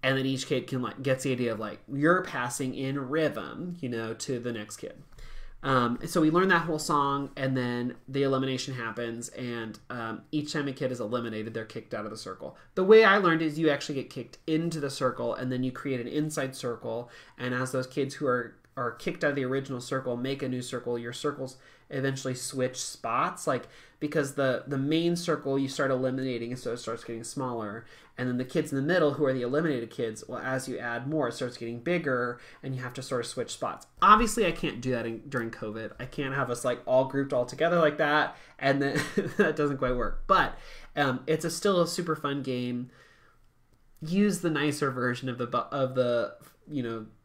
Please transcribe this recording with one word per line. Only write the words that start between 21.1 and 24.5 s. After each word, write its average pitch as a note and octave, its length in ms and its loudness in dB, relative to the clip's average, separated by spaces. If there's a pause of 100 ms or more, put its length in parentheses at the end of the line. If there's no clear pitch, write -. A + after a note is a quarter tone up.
circles C#3+ 440 -6 (340)
eventually C3+ 440 -2
switch B2+ 460 -4
spots, C3 680 -2
like, C3 220 -2 (320)
because D3 340 0
the, C3 320 0